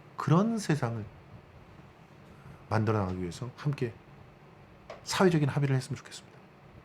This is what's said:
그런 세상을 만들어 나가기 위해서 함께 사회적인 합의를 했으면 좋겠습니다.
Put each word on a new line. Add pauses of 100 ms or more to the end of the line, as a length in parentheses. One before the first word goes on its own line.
(160)
그런
세상을 (1600)
만들어
나가기
위해서
함께 (1120)
사회적인
합의를
했으면
좋겠습니다. (480)